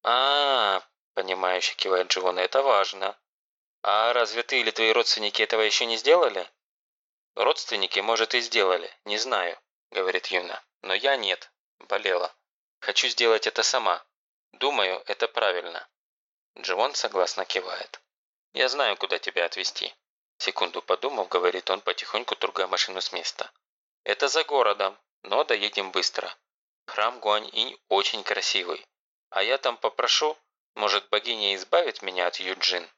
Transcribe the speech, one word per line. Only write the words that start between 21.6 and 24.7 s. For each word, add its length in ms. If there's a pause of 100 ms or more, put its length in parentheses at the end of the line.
он, 100
потихоньку 560
трогая 300
машину 340
с 120
места. 380 (540)
"Это 240
за 160
городом, 540 (240)